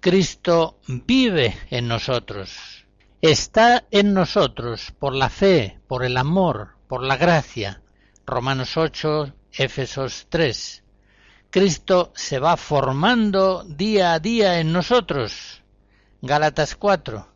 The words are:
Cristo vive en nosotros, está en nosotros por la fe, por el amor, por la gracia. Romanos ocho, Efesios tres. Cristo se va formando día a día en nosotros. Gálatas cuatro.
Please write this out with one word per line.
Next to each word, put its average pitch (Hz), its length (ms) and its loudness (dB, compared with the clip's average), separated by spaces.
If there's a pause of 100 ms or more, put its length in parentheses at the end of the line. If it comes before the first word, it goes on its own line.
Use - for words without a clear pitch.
Cristo 170 840 0
vive 160 680 0 (120)
en 120 180 -4
nosotros, 113 960 -6 (360)
está 226 680 4
en 202 220 4
nosotros 139 880 -2
por 135 160 -4
la 135 140 0
fe, 170 580 2
por 127 160 -4
el 127 140 -2
amor, 143 580 -2 (140)
por 127 140 -6
la 135 120 0
gracia. 139 680 0 (440)
Romanos 127 500 -4
ocho, 151 580 -2 (180)
Efesios 135 760 -6
tres. - 540 -4 (680)
Cristo 180 640 2
se - 240 -6
va 156 180 2
formando 190 1040 0
día 185 500 0
a 160 60 0
día 196 400 2
en 160 140 0
nosotros. 170 880 -2 (640)
Gálatas 151 520 0
cuatro. 151 600 -2